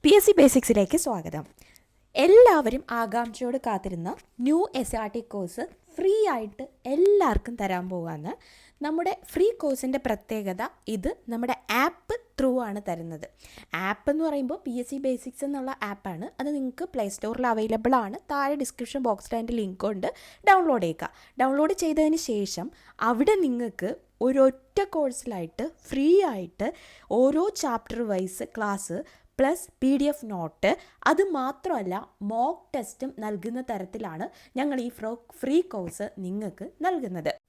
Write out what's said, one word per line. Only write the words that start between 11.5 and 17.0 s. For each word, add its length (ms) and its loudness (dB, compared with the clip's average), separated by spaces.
ആപ്പ് 420 -2
ത്രൂ 180 2
ആണ് 220 -6
തരുന്നത്. 440 -8
ആപ്പ് 300 -2
എന്ന് 140 0
പറയുമ്പോൾ 380 -2
പി 160 -8
എസ് 120 -8
സി 80 -8
ബേസിക്സ് 460 -4
എന്നുള്ള 260 -6
ആപ്പാണ്. 440 -8
അത് 120 -6
നിങ്ങൾക്ക് 380 -6
പ്ലേ 220 -4